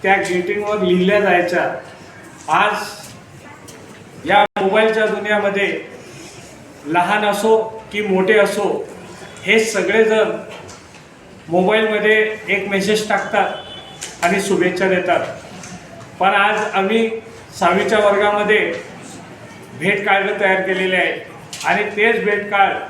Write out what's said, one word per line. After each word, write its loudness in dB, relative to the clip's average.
त्या 4
ग्रीटिंगवर -2
लिहिल्या 4
जायच्या. 2
आज 2
या 6
मोबाईलच्या 2
दुनियामध्ये 0
लहान 2
असो 0
की -4
मोठे 4
असो, 0
हे 4
सगळेजण 2
मोबाईलमध्ये 2
एक -2
मेसेज 0
टाकतात 0
आणि 2
शुभेच्छा 2
देतात. 0
पण 4
आज 2
आम्ही 2
सहावीच्या 2
वर्गामध्ये 2
भेट 0
कार्ड 0
तयार 2
केलेले 0
आहे -2
आणि 0
तेच 0
भेट -2
कार्ड 2